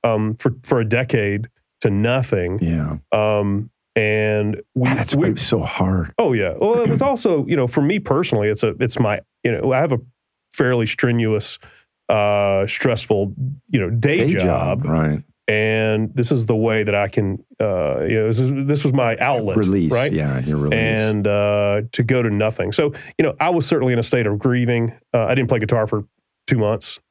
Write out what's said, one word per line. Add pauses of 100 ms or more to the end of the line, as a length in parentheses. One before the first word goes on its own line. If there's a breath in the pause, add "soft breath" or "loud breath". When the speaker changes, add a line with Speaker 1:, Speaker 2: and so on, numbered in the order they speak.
Speaker 1:
um,
for,
for
a
decade (340)
to
nothing.
Speaker 2:
Yeah. (140)
Speaker 1:
Um, (260)
and (140)
we,
Speaker 2:
Man,
that's
Speaker 1:
we
Speaker 2:
so
hard.
Speaker 1:
Oh,
yeah.
Well,
it
was
also,
you
know,
for
me
personally,
it's
a,
it's
my, (240)
you
know,
I
have
a (540)
fairly
strenuous, (500 loud breath)
uh,
stressful, (360)
you
know,
day (120)
Speaker 2:
Day
Speaker 1:
job.
Speaker 2:
job,
right. (260)
Speaker 1:
And
this
is
the
way
that
I
can, (160)
uh,
you
know,
this
is,
this
was
my
outlet,
Speaker 2:
Release,
Speaker 1:
right?
Speaker 2:
yeah,
your
release.
Speaker 1:
And,
uh, (120)
to
go
to
nothing.
So, (240 loud breath)
you
know,
I
was
certainly
in
a
state
of
grieving. (220)
Uh,
I
didn't
play
guitar
for (440)
two
months (120)